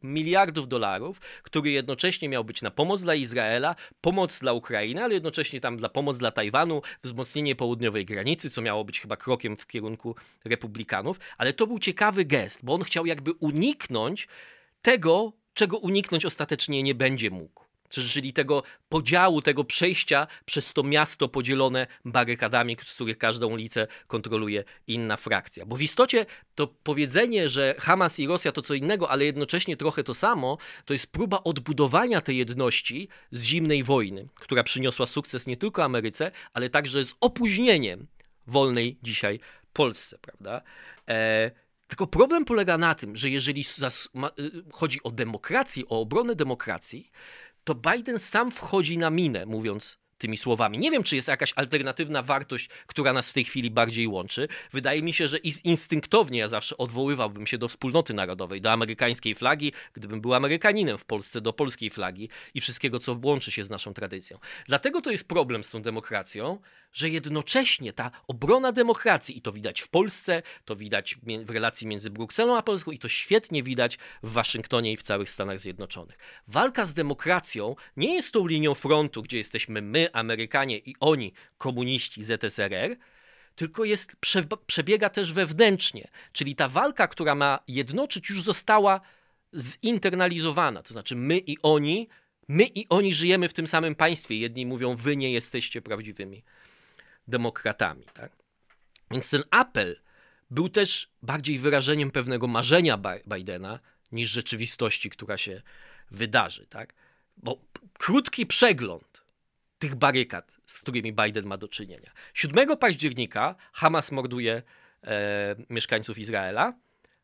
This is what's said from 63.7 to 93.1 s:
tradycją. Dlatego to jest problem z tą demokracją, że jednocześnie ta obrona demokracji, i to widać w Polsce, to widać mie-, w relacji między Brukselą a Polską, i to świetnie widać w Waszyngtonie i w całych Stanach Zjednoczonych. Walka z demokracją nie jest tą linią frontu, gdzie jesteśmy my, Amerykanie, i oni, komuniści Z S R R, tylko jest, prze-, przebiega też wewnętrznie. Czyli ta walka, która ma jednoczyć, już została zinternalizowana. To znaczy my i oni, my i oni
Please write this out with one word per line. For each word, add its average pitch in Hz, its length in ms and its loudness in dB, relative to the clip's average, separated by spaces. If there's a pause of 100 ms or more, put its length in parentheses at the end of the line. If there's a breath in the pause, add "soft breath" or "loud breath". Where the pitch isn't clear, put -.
tradycją. 95 460 -12 (260 loud breath)
Dlatego 262 360 0
to 269 100 -4
jest - 160 -4
problem 123 360 0
z - 60 -14
tą 110 120 -10
demokracją, 110 800 -6 (340 soft breath)
że 160 160 -2
jednocześnie 151 840 0
ta 120 180 -8 (160 loud breath)
obrona 226 440 4
demokracji, 226 640 2
i 117 40 -16
to 110 100 -6
widać 104 300 -6
w - 60 -14
Polsce, 180 540 2 (240 loud breath)
to 107 100 -6
widać 101 480 -4
mie-, 110 220 -8
w 110 40 -14
relacji 113 380 -2
między 104 220 -6
Brukselą 160 480 2
a 220 40 2
Polską, 190 300 -2
i 147 80 -10
to 147 100 -8
świetnie 185 540 2
widać 123 340 0 (260 loud breath)
w 110 80 -8
Waszyngtonie 113 600 0
i 110 60 -4
w - 60 -14
całych 101 260 -2
Stanach 98 300 -6
Zjednoczonych. 92 580 -12 (300 loud breath)
Walka 220 380 0
z 156 80 -8
demokracją 143 840 -2 (220 loud breath)
nie 269 180 2
jest 339 160 -2
tą 196 160 2
linią 151 260 2
frontu, 143 480 2
gdzie 107 160 -6
jesteśmy 107 440 -6
my, 117 320 0
Amerykanie, 113 640 -2
i 127 220 -16
oni, 139 340 2 (240 soft breath)
komuniści 123 640 -4
Z 110 200 -2
S 107 160 -4
R 101 140 -2
R, 156 240 -2 (580 soft breath)
tylko 165 300 -4
jest, 208 340 -2
prze-, - 240 2 (220)
przebiega 196 440 2
też 185 240 -2
wewnętrznie. 180 760 2 (240 loud breath)
Czyli 139 240 -4
ta 139 140 2
walka, 190 380 2
która 151 280 0
ma 143 320 2
jednoczyć, 143 640 -4
już 202 120 -4
została 202 600 4 (560 soft breath)
zinternalizowana. 170 1300 0
To - 100 -16
znaczy 113 220 -8
my 139 220 0
i 156 260 -4
oni, 156 440 4 (400 soft breath)
my 160 160 4
i 233 260 -2
oni 196 240 6